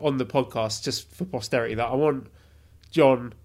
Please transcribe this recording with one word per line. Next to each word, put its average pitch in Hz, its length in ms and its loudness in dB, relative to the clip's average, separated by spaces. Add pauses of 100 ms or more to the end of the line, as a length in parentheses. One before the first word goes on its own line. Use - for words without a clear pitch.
on 143 180 0
the 123 80 -2
podcast, 113 580 -2
just - 300 -6
for 180 100 -6
posterity, 117 500 -4
that 117 120 -2
I 117 80 -4
want 143 340 0 (600)
John 131 420 4 (120)